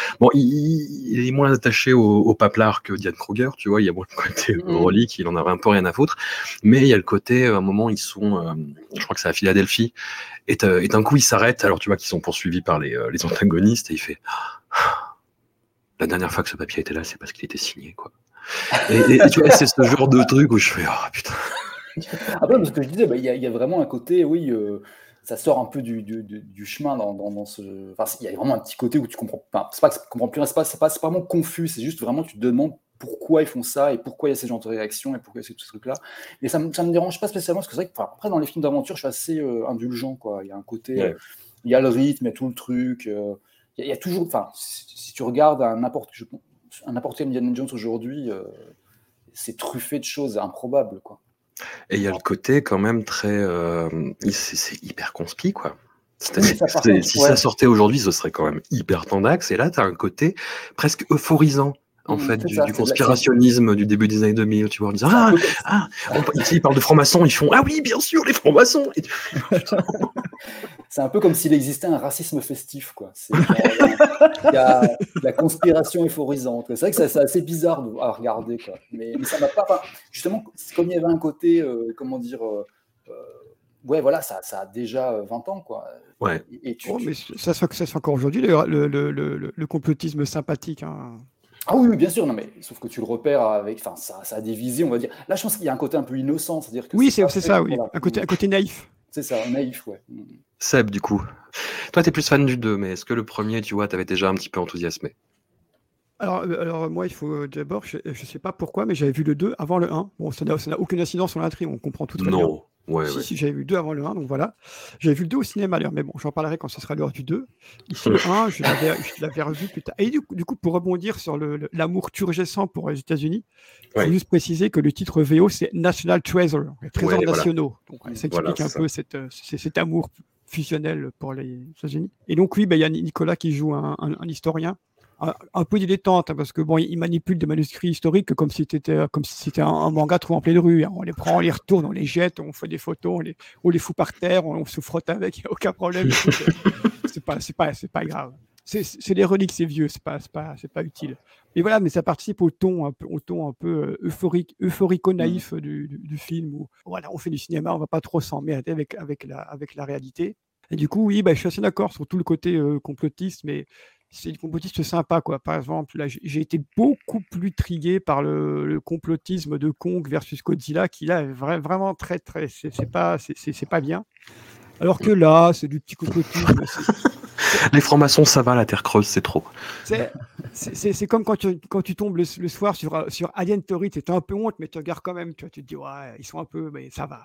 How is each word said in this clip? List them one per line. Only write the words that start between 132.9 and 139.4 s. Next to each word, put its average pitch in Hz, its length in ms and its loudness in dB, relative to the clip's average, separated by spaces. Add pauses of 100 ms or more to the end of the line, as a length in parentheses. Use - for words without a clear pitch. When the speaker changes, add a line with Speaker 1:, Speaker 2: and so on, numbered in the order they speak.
Speaker 3:
Nicolas 165 340 -2
qui 165 160 -2
joue 147 220 -2
un, 147 240 -6
un, 151 200 -6
un 170 100 -12
historien, 160 500 -6 (420)
un, - 140 -4 (180)
un 175 120 0
peu - 160 0
dilettante, 185 500 2
hein, 147 60 -6
parce 143 160 -6
que, - 80 -2
bon, 160 180 2
il, 165 120 0
il 170 60 -6
manipule 170 420 -2
des 160 80 -2
manuscrits 156 420 -2
historiques 170 460 0
comme 151 160 0
si 156 200 -4
c'était, 151 220 -4
euh, 151 180 0
comme 147 140 -4
si - 100 -14
c'était - 280 -4